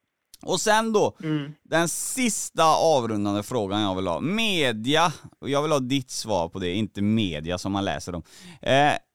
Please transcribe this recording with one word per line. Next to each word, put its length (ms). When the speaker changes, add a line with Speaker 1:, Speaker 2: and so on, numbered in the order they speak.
Speaker 1:
Och 140
sen 340
då, 200
Speaker 2:
Mm. 280
Speaker 1:
den 240
sista 760
avrundande 460
frågan 380
jag 140
vill 120
ha. 140
Media, 800
och 80
jag 120
vill 100
ha 80
ditt 320
svar 380
på 100
det, 140
inte 280
media 560
som 140
man 140
läser 300
om. 80
Eh, 320